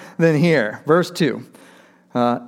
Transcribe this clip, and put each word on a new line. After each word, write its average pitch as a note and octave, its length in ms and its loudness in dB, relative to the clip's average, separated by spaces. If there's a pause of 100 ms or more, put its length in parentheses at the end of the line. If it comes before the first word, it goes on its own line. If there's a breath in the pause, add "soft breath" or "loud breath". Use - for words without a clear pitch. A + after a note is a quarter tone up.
(200 loud breath)
than E3 180 2
hear. C#3 480 0
Verse E3+ 240 2
two. A#2+ 380 -4 (680 loud breath)
Uh, A#2+ 340 0